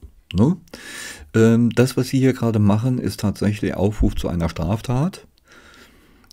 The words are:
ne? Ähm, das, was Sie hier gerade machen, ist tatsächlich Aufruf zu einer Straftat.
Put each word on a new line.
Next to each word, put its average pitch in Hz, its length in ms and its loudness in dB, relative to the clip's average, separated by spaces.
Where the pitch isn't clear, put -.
ne? 117 240 2
Ähm, 113 360 4
das, 123 260 0
was 131 120 0
Sie 135 100 0
hier 131 140 4
gerade 113 260 -2
machen, 110 400 2
ist - 220 -6
tatsächlich 101 540 -2
Aufruf 104 400 0
zu - 140 -4
einer 85 200 -2
Straftat. 123 800 -4